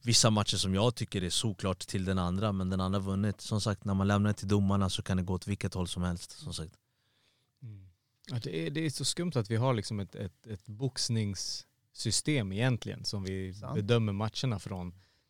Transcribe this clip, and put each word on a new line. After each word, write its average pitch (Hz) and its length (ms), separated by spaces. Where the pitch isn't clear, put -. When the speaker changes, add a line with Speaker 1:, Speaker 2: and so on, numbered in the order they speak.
Speaker 1:
Vissa 117 280
matcher 104 260
som 95 180
jag 113 200
tycker 101 300
är 85 60
såklart 98 480
till - 260
den 95 140
andra, 95 340
men 95 180
den 95 100
andra 95 180
vunnit. 98 420
Som 107 200
sagt, 101 240
när 101 100
man 98 140
lämnar 101 240
till - 160
domarna, 101 420
så - 120
kan 95 140
det 92 60
gå 92 120
åt 90 120
vilket 101 280
håll 87 140
som 90 140
helst. 87 280
Som - 240
sagt. 80 180
Speaker 2:
Mm. 101 260
Ja, 131 120
det 165 240
är, 156 40
det 160 160
är 147 40
så 139 140
skumt 170 300
att 113 160
vi 113 60
har 127 180
liksom 107 260
ett, 95 140
ett, 101 320
ett 107 200
boxningssystem 110 1900
egentligen, 113 520
som 101 180
vi 95 320
Speaker 3:
Sant. 127 200
Speaker 2:
bedömer 110 380
matcherna 107 460
från. 90 360